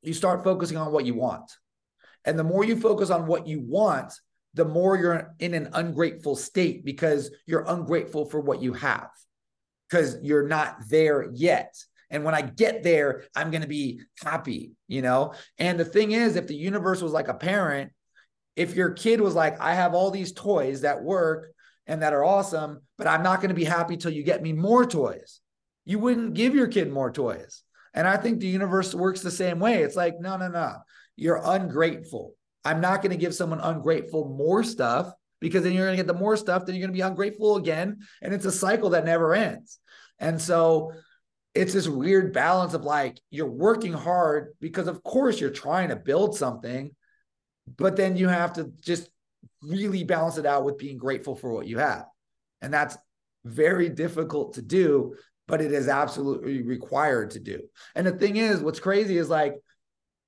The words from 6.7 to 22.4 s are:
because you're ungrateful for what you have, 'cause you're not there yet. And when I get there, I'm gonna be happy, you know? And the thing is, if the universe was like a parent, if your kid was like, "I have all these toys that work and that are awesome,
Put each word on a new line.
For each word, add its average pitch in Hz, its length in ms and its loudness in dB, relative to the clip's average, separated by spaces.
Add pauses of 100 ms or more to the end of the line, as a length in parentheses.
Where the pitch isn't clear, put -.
because 139 480 0 (140)
you're 160 200 0
ungrateful 165 600 -2
for 151 160 -6
what 139 200 -2
you 123 120 -2
have, 127 380 -4 (800)
'cause 151 320 0
you're 147 260 2
not 151 300 -2 (120)
there 151 440 4
yet. 156 400 2 (360)
And 147 160 -6
when 156 100 2
I 151 60 2
get 156 420 0
there, 151 400 4 (120)
I'm 156 160 -2
gonna 160 160 -4
be 143 340 -6 (200)
happy, - 520 -6 (140)
you 135 140 -4
know? 127 320 2 (240)
And 175 220 0
the 165 60 2
thing 208 260 2
is, 220 240 2
if 175 120 -2
the 156 80 -8
universe 185 460 -2
was 160 120 -2
like 156 160 0
a - 40 -4
parent, 160 600 -2 (640)
if 175 180 -2
your 175 160 2
kid 220 300 2
was 202 120 2
like, 156 280 0
"I 160 140 2
have 180 180 2
all 185 180 2
these 190 220 -6
toys 139 480 0
that 143 200 0
work 160 520 -2 (340)
and 156 140 -4
that 151 100 2
are 143 140 4
awesome, 170 560 0 (160)